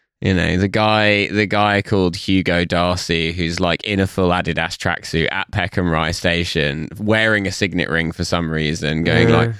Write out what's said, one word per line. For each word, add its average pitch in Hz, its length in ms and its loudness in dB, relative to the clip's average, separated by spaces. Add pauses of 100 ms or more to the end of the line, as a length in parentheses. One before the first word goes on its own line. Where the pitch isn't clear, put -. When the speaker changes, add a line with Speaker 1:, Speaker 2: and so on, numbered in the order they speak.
(240)
Speaker 1:
You 95 120 2
know, 82 200 0
the 95 120 2
guy, 107 640 2
the 104 180 0
guy 104 340 2
called 92 340 0
Hugo 90 480 0
Darcy, 87 720 0
who's, 85 260 -4
like, 85 240 0
in 101 160 0
a 98 60 2
full 92 240 0
Adidas 82 480 -2
tracksuit 82 540 -2
at 95 200 -8
Peckham 90 380 -2
Rye 80 220 0
Station, 85 800 -2 (100)
wearing 107 480 2
a 92 40 -4
signet 87 380 -2
ring 82 220 0
for 87 120 -4
some 82 280 -2
reason, 78 520 -2
going 82 260 4
Speaker 2:
Yeah. - 60 4
Speaker 1:
like, 117 240 2